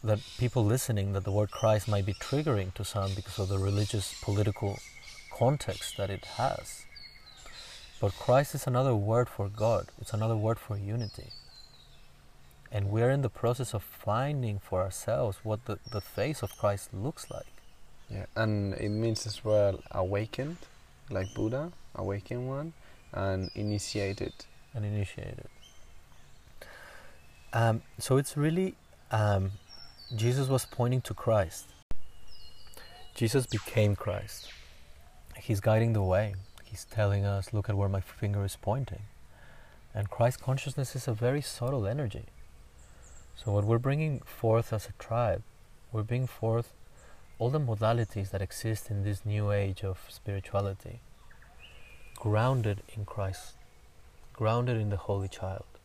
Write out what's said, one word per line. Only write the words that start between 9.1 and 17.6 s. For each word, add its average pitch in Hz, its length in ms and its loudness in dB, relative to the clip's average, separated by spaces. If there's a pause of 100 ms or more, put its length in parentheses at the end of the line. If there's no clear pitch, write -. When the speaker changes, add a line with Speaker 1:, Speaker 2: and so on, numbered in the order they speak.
Speaker 1:
for 101 200 -4
God. 107 380 2 (140)
It's - 120 -8
another 110 240 2
word 110 220 2
for - 180 -6
unity. 104 520 -4 (1400)
And 101 180 0
we're 113 200 4
in 139 120 4
the 120 80 0
process 123 440 0
of 104 100 -2
finding 120 760 -2
for - 240 0
ourselves 110 640 0
what 107 220 -2
the, 107 120 -4 (140)
the 104 80 -2
face 135 420 -2
of - 160 -8
Christ 101 340 0
looks 101 380 -6
like. - 160 -8 (640)